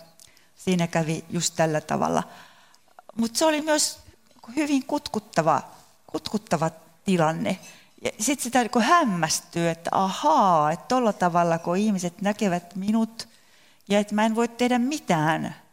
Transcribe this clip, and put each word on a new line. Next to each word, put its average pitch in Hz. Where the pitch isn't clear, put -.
siinä 175
kävi 165
just -
tällä 160
tavalla. 156
Mut 233
se 320
oli 302
myös 302
hyvin 285
kutkuttava, 170
kutkuttava 165
tilanne. 170
Ja -
sit 262
sitä 247
niinku 233
hämmästyy, 190
että 165
ahaa, 190
että 170
tolla 247
tavalla, 170
kun 175
ihmiset 190
näkevät 190
minut, 220
ja 202
että 208
mä 214
en 220
voi 233
tehdä 247
mitään 160